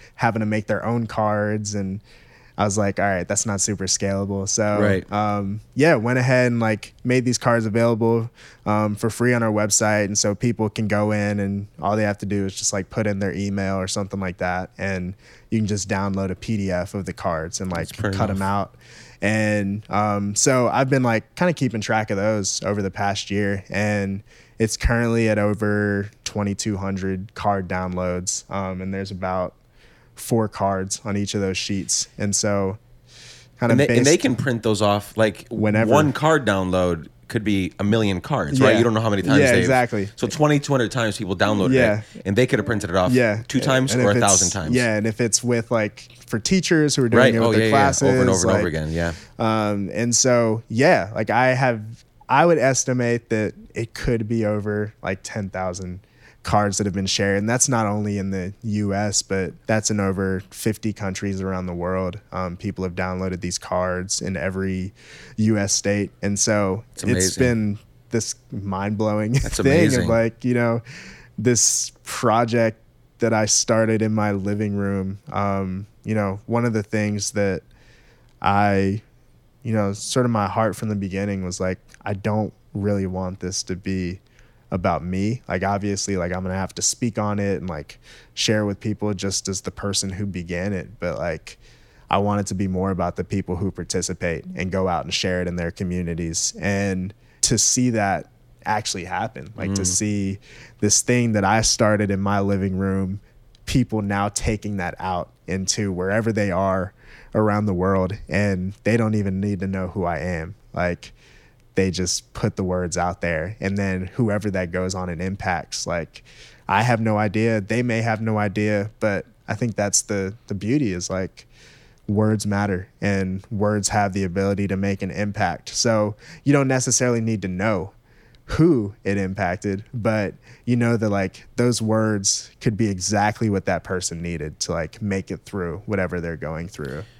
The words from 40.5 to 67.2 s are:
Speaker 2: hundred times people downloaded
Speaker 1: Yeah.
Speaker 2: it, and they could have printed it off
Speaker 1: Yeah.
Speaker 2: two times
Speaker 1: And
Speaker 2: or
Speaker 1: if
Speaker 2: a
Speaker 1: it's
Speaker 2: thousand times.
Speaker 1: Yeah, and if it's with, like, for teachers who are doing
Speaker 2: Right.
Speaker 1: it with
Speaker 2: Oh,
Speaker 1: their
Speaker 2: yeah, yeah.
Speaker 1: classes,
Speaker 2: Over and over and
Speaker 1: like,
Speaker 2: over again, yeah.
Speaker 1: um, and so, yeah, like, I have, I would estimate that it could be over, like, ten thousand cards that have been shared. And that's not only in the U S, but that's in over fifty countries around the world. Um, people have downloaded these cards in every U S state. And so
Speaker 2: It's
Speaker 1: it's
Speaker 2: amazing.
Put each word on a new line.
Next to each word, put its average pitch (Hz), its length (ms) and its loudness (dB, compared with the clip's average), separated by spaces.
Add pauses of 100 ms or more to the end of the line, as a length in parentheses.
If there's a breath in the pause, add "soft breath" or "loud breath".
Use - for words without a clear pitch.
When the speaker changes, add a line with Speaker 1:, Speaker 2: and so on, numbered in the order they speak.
Speaker 2:
hundred 120 180 2
times 110 280 -2
people 98 180 -4
downloaded 104 380 2
Speaker 1:
Yeah. 110 280 4 (120)
Speaker 2:
it, - 100 -16
and 98 120 0
they 123 100 6
could 127 120 2
have 101 80 0
printed 104 240 -2
it 90 60 0
off 92 160 4
Speaker 1:
Yeah. 113 360 4
Speaker 2:
two 131 120 0
times 131 320 2
Speaker 1:
And 131 80 2
Speaker 2:
or 107 100 6
Speaker 1:
if 104 60 4
Speaker 2:
a - 20 4
Speaker 1:
it's 110 80 4
Speaker 2:
thousand 95 240 4
times. 92 240 -2
Speaker 1:
Yeah, 120 220 2
and 107 100 0
if 110 140 -2
it's 120 240 0
with, 117 260 0
like, 107 380 -2 (180)
for 123 120 -4
teachers 160 580 2
who 135 80 2
are 120 40 2
doing 113 120 6
Speaker 2:
Right. 127 140 6
Speaker 1:
it 113 60 2
with 113 80 4
Speaker 2:
Oh, 110 40 4
Speaker 1:
their 107 80 6
Speaker 2:
yeah, 113 60 4
yeah. 110 40 4
Speaker 1:
classes, 139 320 4
Speaker 2:
Over 131 200 4
and 123 80 6
over - 120 2
and 113 80 4
Speaker 1:
like, 107 100 4
Speaker 2:
over 95 60 0
again, 78 260 -2
yeah. 85 200 0 (260 loud breath)
Speaker 1:
um, 104 540 0
and 120 240 0
so, 117 520 4
yeah, 110 460 4
like, 110 160 -2
I 123 180 4
have, 127 340 2 (460)
I 143 180 6
would 170 120 6
estimate 123 720 0
that 107 240 0 (220)
it 117 200 -8
could 113 340 -2
be 113 180 0
over, 104 560 -2
like, 98 200 -4
ten 95 280 -8
thousand 92 500 -6 (440 soft breath)
cards 104 340 2
that 104 80 0
have 90 80 -2
been 98 100 -2
shared. 98 320 0
And 101 120 0
that's 123 200 2
not 117 160 2
only 104 320 -2
in 95 140 -4
the 95 320 -6
U 104 320 0
S, 101 260 0
but 95 320 -4 (140)
that's 110 240 0
in 104 100 0
over 95 400 0 (100)
fifty 107 440 -4
countries 95 480 -4
around 92 240 -4
the 90 80 -6
world. 90 460 -4 (120)
Um, 90 240 -6
people 95 280 -6
have 87 100 -6
downloaded 92 480 -4
these 90 160 -6
cards 90 640 -2
in 95 120 -4
every 95 600 -4 (420 loud breath)
U 107 220 4
S 98 160 0
state. 101 360 0 (120)
And 101 160 0
so 104 460 2 (100)
Speaker 2:
It's - 80 -12
Speaker 1:
it's 101 80 0
Speaker 2:
amazing. 92 320 2